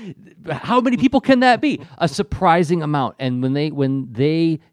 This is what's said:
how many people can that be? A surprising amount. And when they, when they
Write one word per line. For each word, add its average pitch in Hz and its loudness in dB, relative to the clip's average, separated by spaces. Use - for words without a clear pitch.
how 156 -2
many 240 0
people 160 2
can 262 4
that 247 4
be? 285 -2
A 170 0
surprising 175 0
amount. 147 -2
And 127 -2
when 131 -2
they, 147 -2
when 135 -2
they 156 0